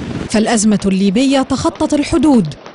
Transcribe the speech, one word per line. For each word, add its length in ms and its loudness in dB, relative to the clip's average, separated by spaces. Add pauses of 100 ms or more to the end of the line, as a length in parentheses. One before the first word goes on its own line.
(300)
فالأزمة 560 0
الليبية 560 2
تخطت 520 -2
الحدود 600 2 (220)